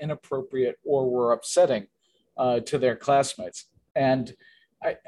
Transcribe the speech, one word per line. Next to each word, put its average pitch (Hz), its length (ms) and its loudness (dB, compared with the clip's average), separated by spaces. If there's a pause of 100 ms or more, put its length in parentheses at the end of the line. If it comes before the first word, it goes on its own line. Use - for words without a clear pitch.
inappropriate 135 840 -4
or 135 260 2
were 123 240 2
upsetting, 127 540 2 (480)
uh, 123 260 0
to 143 160 -4
their 123 180 2
classmates. 135 720 -2 (300)
And 131 380 0 (500)
I, 156 140 -4 (100)